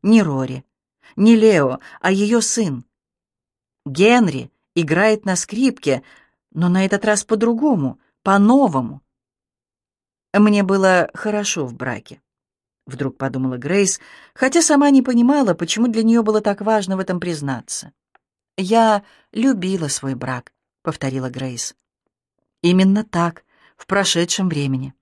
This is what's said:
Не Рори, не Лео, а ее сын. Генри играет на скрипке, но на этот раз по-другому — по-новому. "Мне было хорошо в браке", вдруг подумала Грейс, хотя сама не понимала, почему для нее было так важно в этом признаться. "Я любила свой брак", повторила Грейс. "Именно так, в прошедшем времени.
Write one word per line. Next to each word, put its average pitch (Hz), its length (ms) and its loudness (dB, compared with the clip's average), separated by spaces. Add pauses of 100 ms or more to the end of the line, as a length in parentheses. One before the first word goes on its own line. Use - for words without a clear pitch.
Не 220 200 4
Рори, 131 440 -4 (500)
не 226 220 6
Лео, 165 420 4 (220)
а 190 100 0
ее 208 300 0
сын. 170 420 -4 (1000)
Генри 170 640 0 (240)
играет 190 480 0
на 185 140 -2
скрипке, 208 680 -2 (480)
но 170 160 -2
на 180 160 2
этот 196 220 -2
раз 208 180 0
по-другому — 220 800 -2 (240)
по-новому. 196 760 2 (1300)
"Мне 208 300 4
было 190 500 2
хорошо 208 540 -6
в 117 80 -12
браке", - 480 -12 (640)
вдруг 131 320 -8
подумала 131 380 -4
Грейс, 180 420 -2 (340)
хотя 269 300 0
сама 285 260 4
не 269 140 6
понимала, 240 500 2
почему 214 340 -2
для 226 140 -2
нее 226 220 4
было 214 180 0
так 202 200 -4
важно 196 360 -2
в - 20 -4
этом 180 200 -4
признаться. 147 720 -8 (640)
"Я 214 460 2 (280)
любила 190 580 -2
свой 135 260 -6
брак", 127 380 -10 (280)
повторила 131 480 -6
Грейс. 127 460 -10 (880)
"Именно 190 400 2
так, 170 420 -6 (320)
в - 80 -20
прошедшем 185 640 -2
времени. 135 520 -4